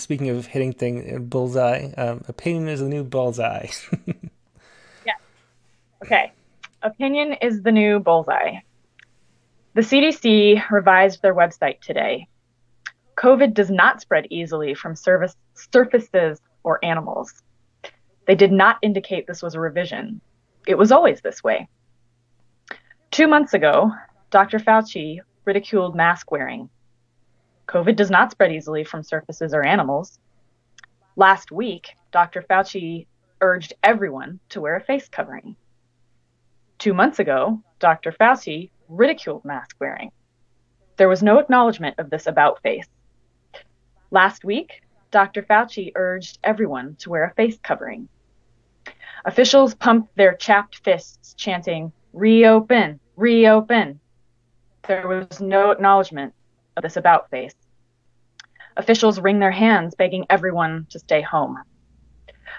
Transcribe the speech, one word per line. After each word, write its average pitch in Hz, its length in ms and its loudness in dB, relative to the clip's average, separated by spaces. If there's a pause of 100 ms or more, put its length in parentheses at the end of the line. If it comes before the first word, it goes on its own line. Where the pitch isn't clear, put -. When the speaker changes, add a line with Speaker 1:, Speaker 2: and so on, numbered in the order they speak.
Speaker 1:
Speaking 135 280 -8
of 120 160 -8
hitting 131 260 -6
thing, 123 540 -10
bullseye, 127 720 -4
um, 120 320 -8
opinion 165 400 -8
is 147 120 -8
the 139 80 -4
new 143 160 -6
bullseye. 120 640 -4 (380)
<laughs> - 0 - (1000)
Speaker 2:
Yeah. 220 60 -4 (920)
Okay. - 280 -2 (500)
Opinion 277 600 -4
is 220 200 -4
the 220 100 0
new 208 280 2
bullseye. 165 540 0 (1200)
The 226 80 2
C 269 180 2
D 311 120 2
C 214 580 4
revised 190 520 4
their 185 120 2
website 170 480 -2
today. 147 440 -6 (920)
"covid 254 380 4
does 196 160 0
not 185 300 2
spread 156 300 -2
easily 160 440 -6
from 160 220 -12
service, 180 400 -2 (180)
surfaces 220 840 0 (240)
or 165 180 -2
animals. 165 520 -6 (920)
They 190 80 4
did 190 180 4
not 190 280 4
indicate 196 460 -6
this 180 160 -16
was 165 120 -10
a 160 60 -10
revision. 165 600 -8 (460)
It 190 120 0
was 214 120 4
always 320 300 4
this - 240 -10
way." - 240 -4 (1400)
Two 311 180 4
months 302 260 2
ago, 156 380 2 (380)
Doctor 202 280 2
Fauci 214 600 -2 (260)
ridiculed 190 500 -4
mask 170 360 -2
wearing. 131 380 -8 (1000)
"covid 180 280 0
does 202 140 0
not 220 220 4
spread 175 200 2
easily 156 320 -8
from 156 180 -14
surfaces 160 520 -8
or 147 100 0
animals." 156 540 -2 (1000)
Last 190 360 2
week, 190 380 -10 (200)
Doctor 175 320 -2
Fauci 180 640 -4 (360)
urged 180 400 -2
everyone 185 640 -2
to 185 120 -14
wear 156 160 -6
a 196 40 -8
face 269 280 -6
covering. - 480 -12 (1200)
Two 202 160 -2
months 220 240 0
ago, 165 440 -2 (160)
Doctor 165 320 0
Fauci 190 600 -2 (180)
ridiculed 180 560 -4
mask 139 360 -14
wearing. 139 300 -12 (840)
There 190 120 6
was 185 140 0
no 214 160 6
acknowledgement 240 600 2
of 147 120 -12
this 156 160 -8
about 147 360 2
face. - 240 -6 (1200)
Last 190 340 2
week, 220 380 -8 (280)
Doctor 202 320 0
Fauci 214 520 -2
urged 185 480 -6
everyone 156 580 -4
to 170 100 -18
wear 160 140 -2
a 165 100 -6
face 226 280 -2
covering. 175 460 -10 (1160)
Officials 254 500 4
pumped 226 420 0
their 190 180 4
chapped 202 480 0
fists, - 520 -4
chanting, 170 580 -8 (200)
"Reopen, 220 840 4 (180)
reopen." 220 840 2 (880)
There 185 180 -4
was 185 340 -8
no 196 300 2
acknowledgement 196 640 0 (420)
of 165 60 -6
this 160 140 -10
about 139 340 2
face. 131 240 -10 (1200)
Officials 220 440 0
wring 196 180 2
their 196 120 2
hands, 190 440 2
begging 185 360 -2
everyone 165 600 -2
to - 80 -20
stay 151 220 -2
home. 147 380 -4 (1000)